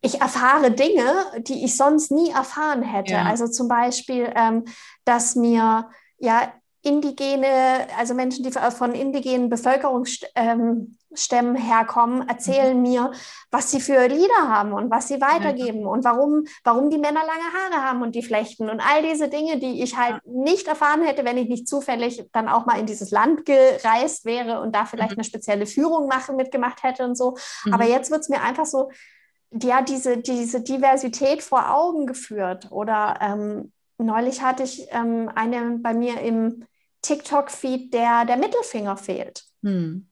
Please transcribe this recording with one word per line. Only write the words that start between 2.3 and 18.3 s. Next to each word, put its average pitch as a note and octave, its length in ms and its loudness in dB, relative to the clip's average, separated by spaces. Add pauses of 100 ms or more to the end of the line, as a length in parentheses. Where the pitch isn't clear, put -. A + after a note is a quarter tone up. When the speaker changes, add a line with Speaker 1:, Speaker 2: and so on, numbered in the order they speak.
Speaker 1:
hätte. G3 300 -4
Speaker 2:
Ja. F3+ 100 2
Speaker 1:
Also A3+ 240 0
zum A#3 220 -2
Beispiel, A#3+ 680 0
ähm, A3+ 300 2 (400)
dass A#3+ 300 2
mir A3+ 540 4 (300)
ja A3+ 320 2 (300)
indigene, C4+ 1040 2 (100)
also A#3+ 160 -2
Menschen, B3+ 300 -2
die B3+ 80 -4
von B3 420 -2
indigenen B3+ 560 -2
Bevölkerungs-, B3+ 760 0 (100)
ähm, A#3 600 0 (180)
Stämmen A#3+ 400 0
herkommen, A#3 720 0
erzählen C4 480 2
Speaker 2:
Mhm. B3 60 4
Speaker 1:
mir, B3 300 2 (400)
was - 200 -2
sie C#4 80 0
für C4 280 4
Lieder E4 420 4
haben G#3 240 2
und G3+ 180 -2
was B3+ 160 0
sie C#4 120 -4
Speaker 2:
Ja. - 20 2
Speaker 1:
weitergeben C4 640 0
und A3 180 -2
warum, C#4+ 400 4 (220)
warum B3 240 4
die D#4 80 0
Männer D4 240 0
lange D#4+ 320 -4
Haare F4 340 -2
haben B3 140 -2
und A#3 140 -4
die A#3 80 -4
flechten A3 460 -4